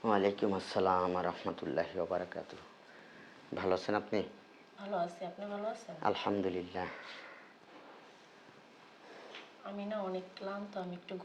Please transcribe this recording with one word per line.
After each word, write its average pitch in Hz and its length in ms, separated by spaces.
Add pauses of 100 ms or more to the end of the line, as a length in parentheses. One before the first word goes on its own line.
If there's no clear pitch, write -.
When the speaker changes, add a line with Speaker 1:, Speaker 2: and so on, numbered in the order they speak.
Speaker 1:
ওয়ালাইকুম 101 420 (100)
আসসালাম 92 540
ওয়া 90 160
রাহমাতুল্লাহি - 720
ওয়া 82 140
বারাকাতুহু। 87 500 (960)
ভালো 92 200
আছেন 104 220
আপনি? 104 180 (640)
Speaker 2:
ভালো 202 140 (100)
আছি, 180 160 (100)
আপনি 202 120 (100)
ভালো 208 200
আছেন? - 220 (140)
Speaker 1:
আলহামদুলিল্লাহ। 92 800 (2750)
Speaker 2:
আমি 202 220
না 214 60 (120)
অনেক 185 160 (120)
ক্লান্ত, 202 360 (120)
আমি 180 140
একটু - 140 (120)